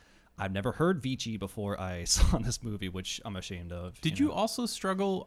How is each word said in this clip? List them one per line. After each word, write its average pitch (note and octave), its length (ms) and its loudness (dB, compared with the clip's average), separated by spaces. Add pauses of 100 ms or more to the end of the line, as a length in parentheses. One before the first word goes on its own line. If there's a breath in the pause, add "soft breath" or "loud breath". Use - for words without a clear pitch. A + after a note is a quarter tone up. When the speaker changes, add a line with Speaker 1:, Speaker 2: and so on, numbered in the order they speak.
(380 soft breath)
Speaker 1:
I've G2 140 -2
never G2+ 220 0
heard E3+ 280 2
Vichy A#2+ 360 -4
before G2+ 420 -4
I F#2 240 -4
<laughs> - 20 -6
saw - 340 6
this A2 240 -2
movie, G2+ 260 -4
which F#2 340 -6
I'm G#2 140 -6
ashamed F2 340 -6
of, F2 300 -8
Speaker 2:
Did D#3+ 180 0
Speaker 1:
you C#4 80 6
Speaker 2:
you - 40 0
Speaker 1:
know? - 60 -2
Speaker 2:
also A3 280 0
struggle? F#3+ 600 0